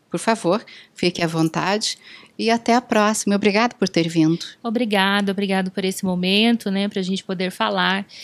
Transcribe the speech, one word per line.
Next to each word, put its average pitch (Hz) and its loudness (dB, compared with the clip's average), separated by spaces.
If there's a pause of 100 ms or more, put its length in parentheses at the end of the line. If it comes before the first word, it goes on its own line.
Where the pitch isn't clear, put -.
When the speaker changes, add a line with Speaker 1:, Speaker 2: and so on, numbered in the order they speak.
Speaker 1:
por 131 -6
favor, 208 0 (300)
fique - -2
à 165 0
vontade. 160 -2 (400)
E 214 -2
até 233 2
a 247 2
próxima. 214 0
Obrigada 208 2
por 190 -2
ter 165 0
vindo. 165 2 (200)
Speaker 2:
Obrigada, 202 0
obrigada 190 0
por 185 -4
esse 190 -4
momento, 196 2
né, 196 -2
pra 202 -4
gente 185 -4
poder 185 -4
falar 196 -2 (180)